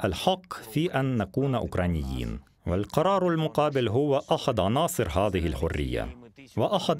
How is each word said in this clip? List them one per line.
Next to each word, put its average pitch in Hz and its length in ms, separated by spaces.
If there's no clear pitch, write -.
الحق 185 500
في 151 460
أن 131 180
نكون 131 380
أوكرانيين، 69 840
والقرار 165 600
المقابل 151 600
هو 135 340
أحد 135 280
عناصر 117 500
هذه 92 380
الحرية 69 600
وأحد 180 420